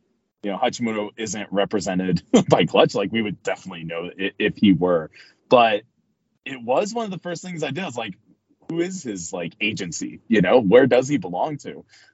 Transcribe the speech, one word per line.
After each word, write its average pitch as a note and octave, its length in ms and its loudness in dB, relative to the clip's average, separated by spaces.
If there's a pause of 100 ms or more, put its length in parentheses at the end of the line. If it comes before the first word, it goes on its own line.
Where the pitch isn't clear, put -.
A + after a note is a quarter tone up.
(420)
you G2+ 100 -4
know, F#2 60 -4
Hachimura A2+ 580 -2
isn't G#2+ 340 -6
represented F#2 720 0 (140)
<laughs> G3+ 120 4
by A#2 180 2
Clutch. D3 280 2
Like, G2+ 160 -2
we A2+ 120 -2
would G#2+ 200 -8
definitely F#2 420 -8
know E2+ 340 -8
i-, G2 200 -4
if G2+ 180 0
he G2+ 160 6
were. E2+ 380 2 (380)
But A2+ 340 4 (640)
it C3 180 -12
was F3+ 320 -2
one A#3 100 -4
of G#3 60 -8
the F#3 80 -10
first F3 240 -10
things F3+ 200 -10
I D3 80 -4
did. C#3+ 120 -6
I F#3+ 40 -6
was C#3 100 -10
like, A2 180 -10 (540)
"Who E3 120 -4
is F#3 220 -6
his, F#2+ 300 -10
like, F2 280 -8
agency? G2 680 -8
You G#2+ 140 4
know, G2+ 180 6
where A#2+ 260 8
does B2+ 220 4
he C#3+ 80 -2
belong G#2 420 -4
to?" - 260 -14 (300)